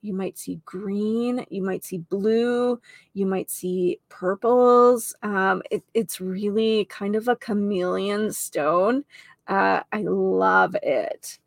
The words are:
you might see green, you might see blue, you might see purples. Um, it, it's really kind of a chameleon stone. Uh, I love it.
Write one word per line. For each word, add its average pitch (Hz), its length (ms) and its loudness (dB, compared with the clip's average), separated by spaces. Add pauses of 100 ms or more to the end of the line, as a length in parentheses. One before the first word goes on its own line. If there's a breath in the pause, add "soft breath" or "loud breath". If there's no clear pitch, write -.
you 208 120 -8
might 190 260 -6
see 180 260 -10
green, 214 840 -4
you 185 120 -6
might 185 220 -4
see 185 140 -8
blue, 233 800 0 (320 loud breath)
you 196 140 -2
might 190 240 -2
see 180 580 -2
purples. 240 1120 4
Um, 190 480 0
it, - 140 -4 (100)
it's 220 260 -2
really 208 680 0
kind 202 280 -6
of 220 140 -2
a 240 80 2
chameleon 202 960 -2
stone. 185 720 0 (420 loud breath)
Uh, 190 360 2 (100)
I 214 100 -4
love 185 800 2
it. - 640 -4